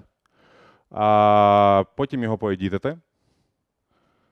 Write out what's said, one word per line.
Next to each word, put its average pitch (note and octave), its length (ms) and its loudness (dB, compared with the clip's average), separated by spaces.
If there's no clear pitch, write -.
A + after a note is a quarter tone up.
а, G#2 920 2
потім C#3 280 -8
його A2 140 -6
поедітити. G2 600 -8